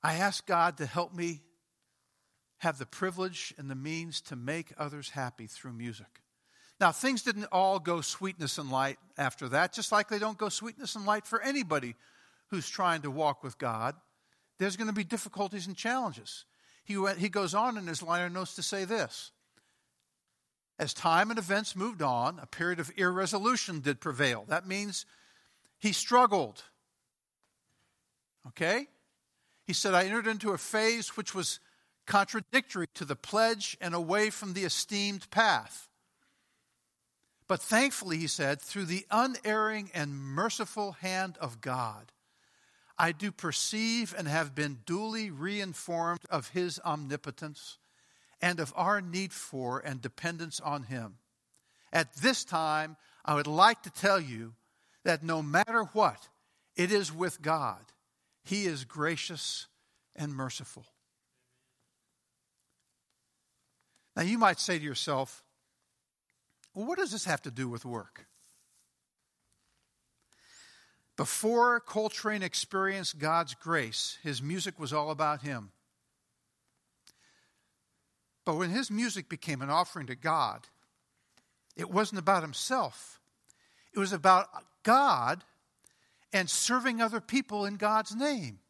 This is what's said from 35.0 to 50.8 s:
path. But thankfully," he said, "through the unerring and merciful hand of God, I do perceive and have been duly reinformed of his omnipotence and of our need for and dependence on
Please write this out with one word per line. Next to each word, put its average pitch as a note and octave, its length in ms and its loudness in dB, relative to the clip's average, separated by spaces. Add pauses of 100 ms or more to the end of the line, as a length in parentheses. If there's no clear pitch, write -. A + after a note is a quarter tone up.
path. - 580 2 (1600)
But F#3 160 2
thankfully," A3 560 2
he D#3+ 80 -4
said, C#3+ 340 0
"through G3 240 -6
the F3+ 240 -4
unerring G#3+ 840 0
and D3 240 -4
merciful F#3+ 800 -2
hand F#3 460 -4
of A#2+ 220 -8
God, A#2 500 -4 (840)
I E3 160 4
do F#3+ 200 -4
perceive A3 840 -2
and F3 140 -4
have D3 260 0
been C#3 320 -4
duly G#3+ 460 -4
reinformed E3+ 960 -4
of D3 220 -2
his F3 320 -2
omnipotence D3 960 -6 (600)
and F3 200 2
of D3 160 -2
our G3 260 4
need F#3 320 -4
for C3 460 -4
and C3+ 200 -8
dependence E3 600 -6
on C#3+ 240 -4